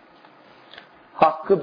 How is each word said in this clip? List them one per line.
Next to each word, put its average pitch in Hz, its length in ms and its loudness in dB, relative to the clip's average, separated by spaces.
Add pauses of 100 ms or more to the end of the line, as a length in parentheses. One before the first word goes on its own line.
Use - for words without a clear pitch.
(1160)
haqqı 165 480 0